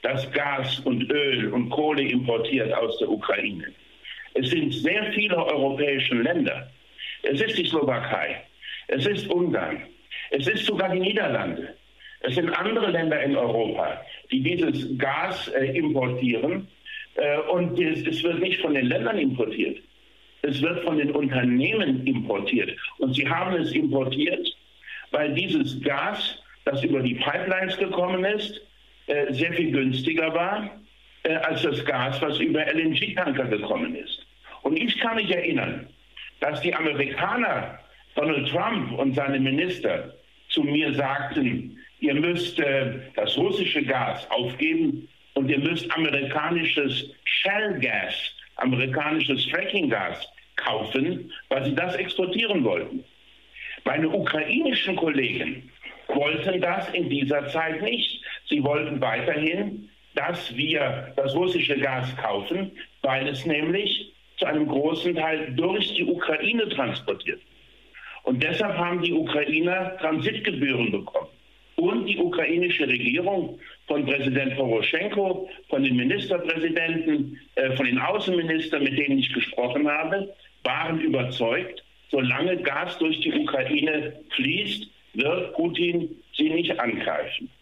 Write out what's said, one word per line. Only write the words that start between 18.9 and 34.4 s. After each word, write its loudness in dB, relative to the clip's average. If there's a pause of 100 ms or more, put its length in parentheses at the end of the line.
importiert. 0 (640)
Es 0
wird 0
von 2
den 2
Unternehmen 2
importiert. 0 (220)
Und 2
sie 0
haben 0
es 0
importiert, 0 (640)
weil 0
dieses 0
Gas, -2 (220)
das 0
über 2
die 2
Pipelines 0
gekommen 0
ist, -2 (460)
äh, 0
sehr 2
viel 2
günstiger 2
war, 0 (520)
äh, 2
als 0
das 0
Gas, 0
was 0
über 2
L-N-G-Tanker 0
gekommen -2
ist. -10 (360)